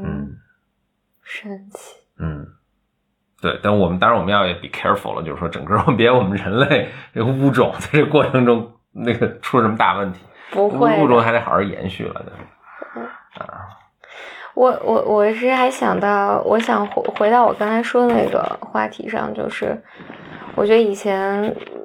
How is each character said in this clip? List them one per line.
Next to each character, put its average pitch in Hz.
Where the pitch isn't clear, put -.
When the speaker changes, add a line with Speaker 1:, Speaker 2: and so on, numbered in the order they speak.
Speaker 1:
嗯。 -
Speaker 2:
神 196
奇。 -
Speaker 1:
嗯。 78
对， 67
但 104
我 92
们， 90
当 104
然 117
我 90
们 95
要 101
也 87
be -
careful 98
了， -
就 78
是 69
说 82
整 -
个 98
别 113
我 127
们 98
人 95
类 139
这 117
个 113
物 135
种 120
在 -
这 147
个 147
过 147
程 127
中 117
那 113
个 107
出 -
什 110
么 107
大 98
问 98
题。 -
Speaker 2:
不 202
会 220
的。 -
Speaker 1:
物 139
种 120
还 117
得 117
好 -
好 85
延 95
续 -
了， -
对。 -
Speaker 2:
嗯。 -
Speaker 1:
啊。 -
Speaker 2:
我， 254
我， 226
我 214
是 240
还 254
想 202
到， 202
我 214
想 220
回， -
回 214
到 240
我 208
刚 208
才 226
说 240
的 240
那 208
个 -
话 214
题 -
上， -
就 -
是 -
我 208
觉 214
得 226
以 208
前 196